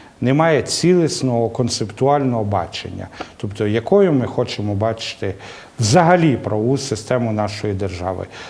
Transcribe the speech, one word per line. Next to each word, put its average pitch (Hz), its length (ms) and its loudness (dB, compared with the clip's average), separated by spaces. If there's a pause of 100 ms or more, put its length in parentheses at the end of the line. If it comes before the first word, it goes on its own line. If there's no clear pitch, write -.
(240)
немає 143 380 4
цілісного 131 880 2
концептуального 123 920 0
бачення, 95 640 -4 (300)
тобто 104 300 -4
якою 156 460 2
ми 123 120 2
хочемо 104 480 -4
бачити 104 600 -4 (460)
взагалі 160 580 6
правову 110 400 0
систему 120 540 -2
нашої 104 420 -2
держави. 92 520 -6 (240)